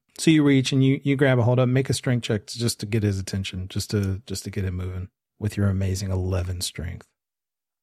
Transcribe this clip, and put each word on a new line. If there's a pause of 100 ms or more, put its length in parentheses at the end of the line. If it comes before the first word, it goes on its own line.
(180)
So
you
reach
and
you,
you
grab
a
hold
of
him,
make
a
strength
check
to,
just
to
get
his
attention,
just
to,
just
to
get
him
moving (300)
with
your
amazing
eleven
strength. (760)